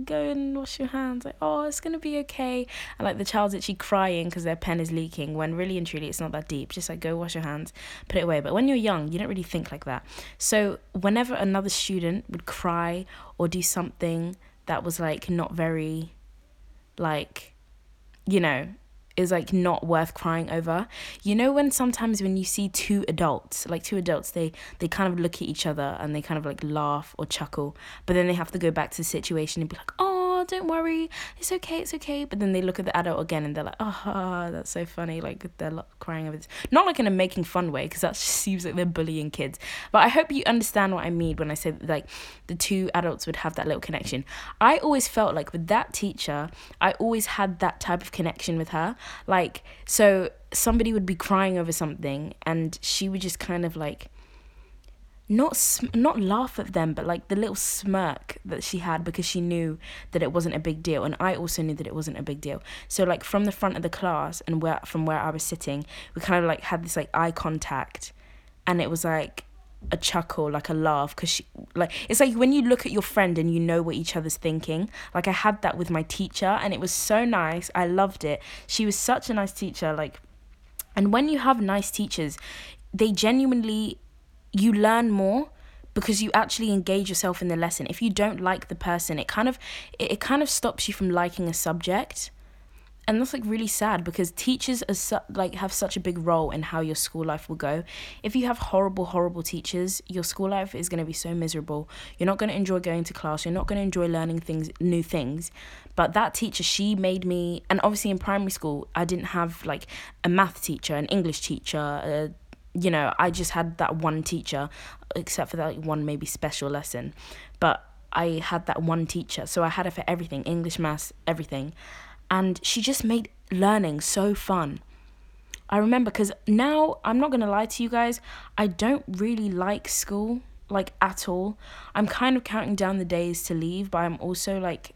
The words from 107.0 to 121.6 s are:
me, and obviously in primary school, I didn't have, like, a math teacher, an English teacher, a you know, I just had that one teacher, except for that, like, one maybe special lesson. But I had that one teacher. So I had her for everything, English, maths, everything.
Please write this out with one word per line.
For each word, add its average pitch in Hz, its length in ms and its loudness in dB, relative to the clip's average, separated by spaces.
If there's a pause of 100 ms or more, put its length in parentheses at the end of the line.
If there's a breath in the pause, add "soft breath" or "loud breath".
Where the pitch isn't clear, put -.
me, 175 440 -2
and 196 140 2
obviously 208 260 2
in 190 100 0
primary 196 320 0
school, 147 440 -4
I 170 80 2
didn't 175 220 -2
have, 170 400 -4
like, 147 200 -6 (380 loud breath)
a 175 60 2
math 185 320 4
teacher, - 340 -4
an 147 120 0
English 170 340 0
teacher, - 360 -4
a 147 540 -2 (420)
you 180 160 2
know, 151 300 4
I 180 100 6
just 165 220 -2
had 170 260 -2
that 160 200 0
one 156 260 0
teacher, 151 460 -4 (460 loud breath)
except - 360 -4
for 170 60 -6
that, 156 100 0
like, 156 180 -6
one 151 200 0
maybe 147 200 -4
special - 440 -4
lesson. 143 440 -6 (460 loud breath)
But - 260 4 (260)
I 170 320 0
had 170 220 -2
that - 160 -2
one 165 240 2
teacher. 165 400 -6
So 170 180 0
I 160 60 4
had 180 160 -2
her 175 60 -4
for 180 160 -8
everything, 170 360 -2
English, 170 360 -2
maths, 151 340 -2 (140)
everything. 156 460 -4 (580 loud breath)